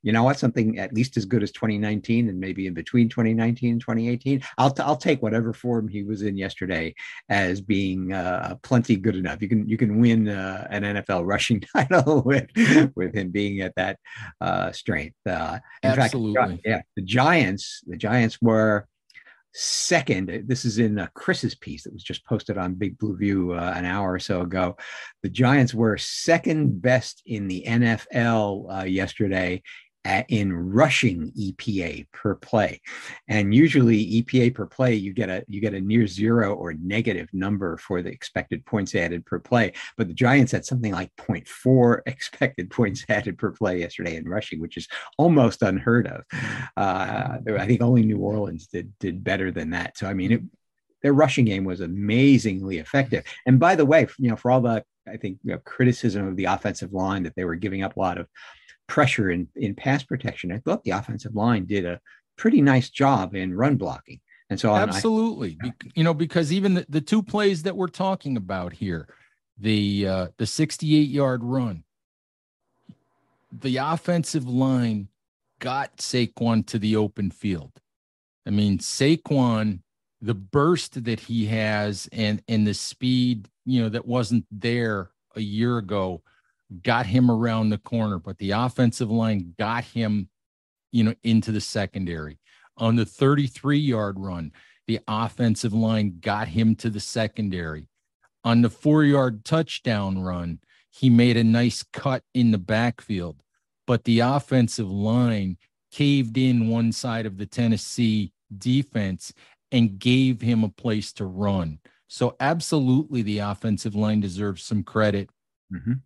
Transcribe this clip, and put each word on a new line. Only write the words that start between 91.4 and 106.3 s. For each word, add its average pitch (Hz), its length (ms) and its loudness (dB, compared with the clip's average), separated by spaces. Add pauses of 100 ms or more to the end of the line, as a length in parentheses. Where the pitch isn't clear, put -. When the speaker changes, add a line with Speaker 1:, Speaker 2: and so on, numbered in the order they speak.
Speaker 2:
the 107 100 -2
secondary. 87 800 -8 (360)
On 113 220 2
the 110 80 2
thirty-three 143 720 0
yard 107 400 -2
run, 87 320 -8 (340)
the 113 220 -2
offensive 110 640 -2
line 107 460 0
got 104 300 -4
him 110 260 4
to 117 140 -4
the 104 100 -6
secondary. 92 880 -6 (560)
On 117 180 4
the 120 80 4
four 151 360 4
yard 131 400 2
touchdown 104 760 -2
run, 87 400 -6 (300)
he - 200 2
made 120 280 6
a 117 60 4
nice 117 400 2
cut - 400 -6 (100)
in 120 180 4
the 107 60 4
backfield, 98 840 -4 (440)
but 120 180 0
the 117 160 4
offensive 120 720 2
line 104 640 0 (340)
caved 139 460 0